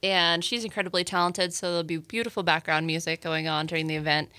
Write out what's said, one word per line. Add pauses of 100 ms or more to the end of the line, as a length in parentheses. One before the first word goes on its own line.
and
she's
incredibly
talented,
so
there'll
be
beautiful
background
music
going
on
during
the
event.